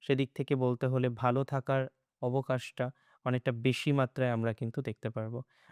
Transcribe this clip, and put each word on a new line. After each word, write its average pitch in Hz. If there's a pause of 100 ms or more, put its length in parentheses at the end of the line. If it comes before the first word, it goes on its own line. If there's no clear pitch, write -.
সেদিক 135
থেকে 143
বলতে 127
হলে 127
ভালো 123
থাকার 135 (340)
অবকাশটা 127 (340)
অনেকটা 127
বেশি 123
মাত্রায় 131
আমরা 113
কিন্তু 117
দেখতে 110
পারবো। 113 (300)